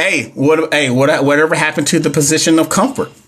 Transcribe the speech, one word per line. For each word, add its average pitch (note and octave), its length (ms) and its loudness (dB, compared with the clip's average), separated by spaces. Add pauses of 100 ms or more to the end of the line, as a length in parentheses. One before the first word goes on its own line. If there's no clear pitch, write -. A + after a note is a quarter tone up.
Hey, D#3+ 320 -2
what, D#3 400 0
hey, D3 160 0
what, C3+ 340 2
whatever D3 300 2
happened D#3 340 -2
to E3+ 120 0
the D3+ 100 0
position D#3 480 0
of D#3+ 120 2
comfort, - 420 -2 (160)